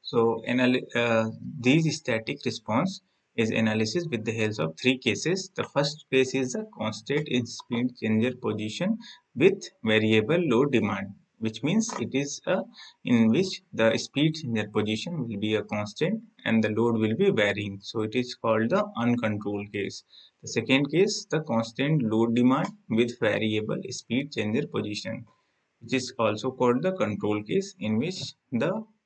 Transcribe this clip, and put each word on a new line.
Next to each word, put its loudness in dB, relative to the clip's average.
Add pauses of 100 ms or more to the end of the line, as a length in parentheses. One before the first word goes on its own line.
So 2
anal-, 2 (140)
uh, 2 (280)
these 4
static -4
response -2 (340)
is 0
analysis 0
with -4
the -2
help 0
of -2
three 2
cases. -2
The -4
first -2
case 2
is -2
the -6 (120)
constant -4
in -2
speed -6
changer 2
position -2 (360)
with 4 (220)
variable 4
load 2
demand, 0 (240)
which -6
means 0
it -4
is -2
a, 2 (440)
in 6
which 0 (100)
the 4
speed 0
changer -2
position -2
will -6
be 0
a -2
constant -4 (240)
and 2
the 2
load 2
will 2
be 4
varying. 0
So -6
it -4
is -4
called 0
the 2 (120)
uncontrolled -2
case. -6 (380)
The -16
second 2
case, 2
the 0
constant 0
load 2
demand 2 (200)
with 0
variable 0
speed -4
changer -2
position, -6 (560)
which -6
is -2
also 0
called 2
the 0
control -2
case, -2
in 0
which -4 (180)
the -2 (220)